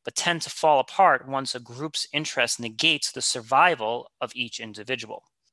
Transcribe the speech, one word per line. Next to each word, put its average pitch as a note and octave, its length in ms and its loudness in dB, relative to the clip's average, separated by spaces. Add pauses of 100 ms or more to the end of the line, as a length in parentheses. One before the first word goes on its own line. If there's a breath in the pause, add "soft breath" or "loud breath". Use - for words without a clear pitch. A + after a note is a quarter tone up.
but - 120 -8
tend E3+ 260 0
to - 80 -8
fall D3+ 300 4
apart C3+ 480 4
once C3+ 260 -4
a B2+ 60 -10
group's B2 520 -8
interest C#3+ 480 -2
negates A#2+ 520 0
the C3 100 -10
survival B2 880 2 (100)
of B2 140 -6
each A#2+ 260 -8
individual. A2 640 -8 (300)